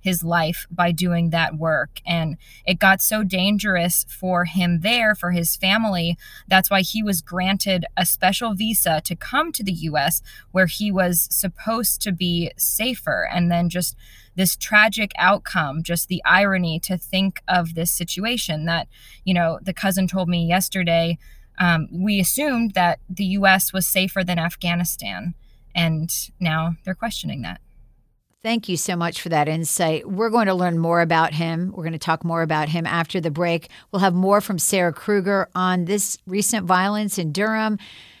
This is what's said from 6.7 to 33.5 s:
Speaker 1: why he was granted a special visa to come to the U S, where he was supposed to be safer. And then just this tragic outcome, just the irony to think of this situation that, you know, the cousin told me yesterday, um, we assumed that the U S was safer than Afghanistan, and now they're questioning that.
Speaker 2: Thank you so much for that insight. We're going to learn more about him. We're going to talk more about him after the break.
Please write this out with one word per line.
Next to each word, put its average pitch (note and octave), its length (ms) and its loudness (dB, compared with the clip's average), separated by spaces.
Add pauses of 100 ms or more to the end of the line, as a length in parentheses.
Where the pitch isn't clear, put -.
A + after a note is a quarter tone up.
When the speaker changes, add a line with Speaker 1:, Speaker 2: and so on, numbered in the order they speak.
Speaker 1:
why G3 100 4
he G#3+ 220 -2
was G3+ 180 0
granted F#3 640 -2 (140)
a F3+ 80 2
special G3+ 480 0
visa F#3+ 480 0
to - 120 -6
come D#4 380 -2
to - 100 -4
the G3 100 -2
U D#3+ 260 -2
S, D3+ 240 0 (300)
where F#3 140 4
he G#3 240 -2
was F3+ 400 2
supposed - 680 -2
to G#3 120 -2
be E3+ 440 0
safer. G#3+ 760 -2
And E3+ 200 0
then F3 180 2
just F3 260 -4 (420)
this F#3 180 2
tragic G#3+ 640 2
outcome, E3 640 0
just E3+ 260 -2
the F3+ 160 -2
irony F3+ 540 2
to F#3 180 -4
think F#3+ 520 -2
of E3+ 260 0
this E3 160 -2
situation F3 760 -4
that, E3 200 -2 (380)
you F#3 80 2
know, E3+ 300 2
the F#3+ 100 -8
cousin F#3+ 340 0
told F3+ 220 -2
me F3 180 0
yesterday, E3+ 720 0 (400)
um, E3+ 320 2
we G3 300 0
assumed A#3 520 0
that F3 360 2
the G3 160 -4
U G3 220 2
S F#3+ 260 4
was F#3 140 -2
safer F#3+ 360 0
than F3+ 160 -2
Afghanistan, E3+ 960 -4 (400)
and E3 640 -2
now E3 460 -2
they're F#3 100 -6
questioning - 480 -6
that. F2+ 180 -10 (840)
Speaker 2:
Thank A3+ 260 -2
you F3+ 80 0
so F#3 180 -2
much E3+ 260 -2
for E3+ 100 -8
that D3+ 180 2
insight. D#3+ 600 -2
We're G#3 220 -2
going A3+ 160 2
to F#3+ 80 2
learn F3+ 240 0
more E3 220 2
about D#3+ 320 4
him. E3 420 -2
We're E3+ 100 -10
going E3 100 -4
to D#3 40 -8
talk D#3+ 240 -2
more E3 200 0
about D#3 260 0
him E3 180 -2
after E3+ 340 -2
the E3 100 -2
break. E3+ 380 -2 (220)